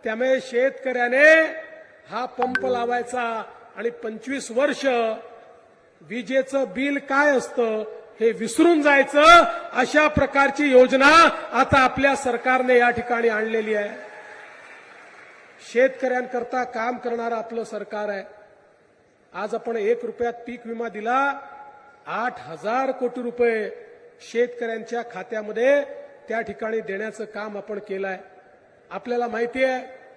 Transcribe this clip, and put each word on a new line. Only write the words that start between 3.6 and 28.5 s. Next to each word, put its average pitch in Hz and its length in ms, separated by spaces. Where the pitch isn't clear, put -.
आणि 226 120
पंचवीस 233 600
वर्ष 269 340
विजेचं 254 680
बिल 277 300
काय 277 400
असतं 220 460
हे 226 120
विसरून 294 500
जायचं, 294 640
अशा 277 340
प्रकारची 277 640
योजना 254 400
आता 269 260
आपल्या 262 360
सरकारने 254 640
या 240 120
ठिकाणी 233 400
आणलेली 220 440
आहे. 208 160
शेतकऱ्यांकरता 247 920
काम 240 340
करणारं 233 380
आपलं 226 280
सरकार 208 460
आहे. 196 140
आज 202 220
आपण 226 220
एक 233 280
रुपयात 233 280
पीक 240 320
विमा 233 240
दिला, 247 440
आठ 208 300
हजार 214 540
कोटी 247 300
रुपये 233 500
शेतकऱ्यांच्या 233 680
खात्यामध्ये 220 800
त्या 226 120
ठिकाणी 220 380
देण्याचं 214 460
काम 208 320
आपण 202 220
केलंय. 190 380